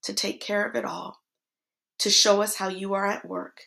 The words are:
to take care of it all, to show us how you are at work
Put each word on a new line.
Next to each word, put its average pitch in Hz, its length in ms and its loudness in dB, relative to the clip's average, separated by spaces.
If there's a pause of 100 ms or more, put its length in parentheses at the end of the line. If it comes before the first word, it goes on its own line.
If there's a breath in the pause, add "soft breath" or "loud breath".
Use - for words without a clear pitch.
to 202 100 -8
take - 280 -4
care 208 260 -2
of 226 80 -10
it 233 100 -2
all, - 360 -10 (800)
to 208 100 2
show 202 320 6
us 208 140 -2
how 190 120 -2
you 190 260 -4
are 196 120 0
at - 220 -2
work 185 380 -10